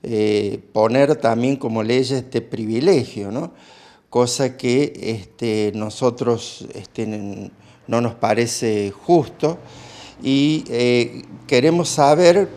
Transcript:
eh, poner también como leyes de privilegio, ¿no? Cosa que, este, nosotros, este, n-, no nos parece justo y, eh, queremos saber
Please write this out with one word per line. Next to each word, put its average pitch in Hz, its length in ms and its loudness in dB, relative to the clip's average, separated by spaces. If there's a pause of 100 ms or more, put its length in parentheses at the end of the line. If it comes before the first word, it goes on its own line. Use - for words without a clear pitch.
eh, 104 560 0 (120)
poner 131 460 2
también 120 400 0
como 113 260 -4
leyes 127 480 0
de 117 100 -2
privilegio, 113 920 -2
¿no? 160 200 -8 (580)
Cosa 123 480 -2
que, 127 440 0
este, 107 760 -4
nosotros, 117 960 -4
este, 110 300 -10
n-, 101 480 -10 (360)
no 117 140 0
nos 113 140 -4
parece 110 760 -2
justo 170 680 0 (640)
y, 139 460 2
eh, 120 540 0 (220)
queremos 156 440 2
saber 170 680 6